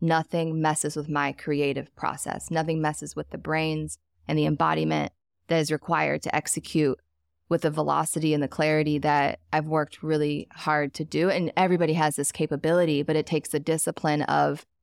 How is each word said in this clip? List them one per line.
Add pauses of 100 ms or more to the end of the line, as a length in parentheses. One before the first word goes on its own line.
nothing
messes
with
my
creative
process.
Nothing
messes
with
the
brains (300)
and
the
embodiment (360)
that
is
required
to
execute (500)
with
the
velocity
and
the
clarity
that (140)
I've
worked
really
hard
to
do.
And
everybody
has
this
capability,
but
it
takes
the
discipline
of (160)